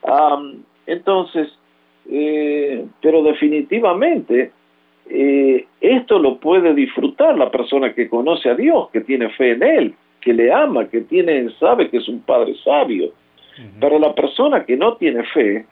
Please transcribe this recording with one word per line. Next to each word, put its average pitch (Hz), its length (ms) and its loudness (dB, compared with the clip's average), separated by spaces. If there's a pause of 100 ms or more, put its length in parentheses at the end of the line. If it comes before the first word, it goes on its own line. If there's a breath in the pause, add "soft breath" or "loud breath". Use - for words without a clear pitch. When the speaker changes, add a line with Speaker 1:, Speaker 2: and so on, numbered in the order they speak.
Speaker 1:
Am, 143 600 0 (220)
entonces, 180 600 -2 (640)
eh, 147 760 -2 (160)
pero 156 220 4
definitivamente, 156 1300 0 (580)
eh, 139 560 0 (140)
esto 240 400 2
lo 135 180 2
puede 170 360 2
disfrutar 139 640 0
la 131 120 0
persona 131 440 -2
que 117 160 -4
conoce 131 400 -2
a 120 60 2
Dios, 285 360 0
que 113 80 -2
tiene 120 300 -4
fe 123 220 0
en 120 120 -2
Él, 240 320 2 (240)
que 120 140 0
le 117 180 4
ama, 208 380 0
que 113 120 -4
tiene, 156 560 0
sabe 202 320 2
que 120 80 -2
es 110 120 -6
un - 100 -8
padre - 340 0 (120)
sabio. 123 400 0
Speaker 2:
Ujú. - 760 -18
Speaker 1:
Pero 143 180 2
la 151 160 2
persona 233 520 -2
que 123 100 0
no 214 220 0
tiene 123 260 -2
fe 110 480 -2